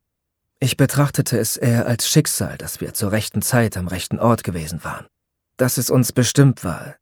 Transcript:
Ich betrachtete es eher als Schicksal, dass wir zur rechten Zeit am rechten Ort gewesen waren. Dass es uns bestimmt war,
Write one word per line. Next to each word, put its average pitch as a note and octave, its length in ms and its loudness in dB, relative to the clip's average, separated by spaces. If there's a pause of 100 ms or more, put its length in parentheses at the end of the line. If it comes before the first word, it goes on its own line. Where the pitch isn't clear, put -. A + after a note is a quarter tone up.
(580)
Ich B2+ 200 -2
betrachtete C#3 600 2
es A2+ 200 -2
eher A#2 280 2
als A#2+ 220 -2
Schicksal, G2+ 480 0
dass - 240 -12
wir D#2+ 140 -8
zur G2+ 180 -2
rechten G#2+ 300 -2
Zeit A#2 340 2
am F2+ 120 -4
rechten F2+ 300 -6
Ort A#2 240 2
gewesen E2 420 -6
waren. - 220 -10 (520)
Dass B2 180 2
es B2+ 140 -2
uns B2+ 220 2
bestimmt C3 520 4
war, F2 380 -8